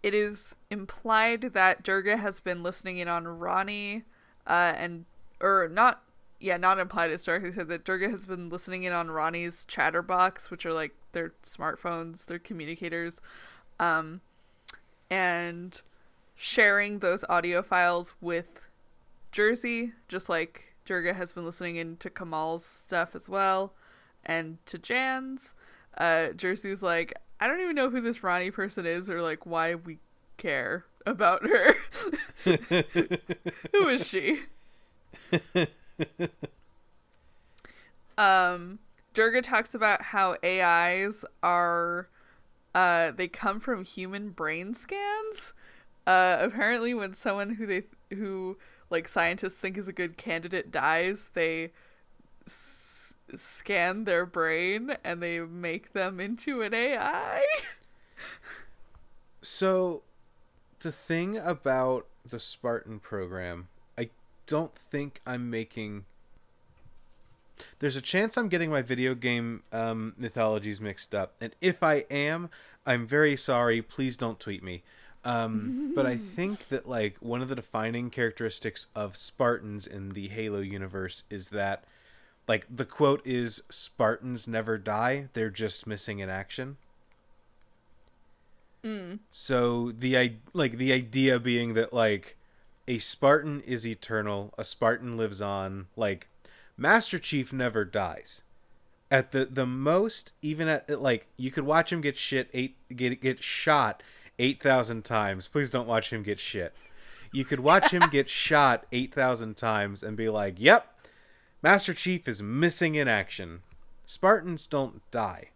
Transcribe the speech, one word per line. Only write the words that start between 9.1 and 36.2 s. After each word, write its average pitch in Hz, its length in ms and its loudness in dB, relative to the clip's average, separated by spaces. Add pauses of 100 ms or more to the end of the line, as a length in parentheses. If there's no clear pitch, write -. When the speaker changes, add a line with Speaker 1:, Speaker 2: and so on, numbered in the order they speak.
Speaker 1:
Ronnie's 170 540 -4
chatterbox, 180 880 0
which 175 120 -12
are, 170 80 -2
like, 156 220 -4 (180)
their 165 200 -6 (100)
smartphones, 165 840 -6
their 175 120 -8
communicators, 170 840 -8 (600)
um, 160 400 2 (920)
and 175 720 -2 (540)
sharing 202 640 4
those 185 280 2
audio 175 320 2
files 175 600 2
with 170 480 -6 (640)
Jersey, 233 640 0 (120)
just 185 220 -8
like - 560 -4
Durga 175 280 0
has 180 200 -6
been 175 120 -10
listening 170 300 -8
in 165 220 -8
to 185 120 -12
Kamal's 165 560 -4
stuff - 520 -4
as - 120 -16
well, 190 440 2 (520)
and 165 420 -6
to 185 120 -12
Jan's. 262 760 -4 (440)
Uh, 165 300 4
Jersey's 185 540 -4
like, 170 320 0 (260)
"I 220 80 2
don't 330 120 0
even 359 140 -2
know 262 160 2
who 247 100 -2
this 226 220 -4
Ronnie 180 300 0
person 190 340 -6
is 175 240 -4
or, 170 100 -4
like, 160 240 -4
why 165 300 0
we 165 240 -14 (380)
care 139 480 -4 (200)
about 226 400 4
her." 453 300 8 (680)
<laughs> 175 400 4 (880)
Who 392 160 6
is 254 180 2
she? 190 360 0 (880)
Speaker 2:
<laughs> 170 340 2 (2500)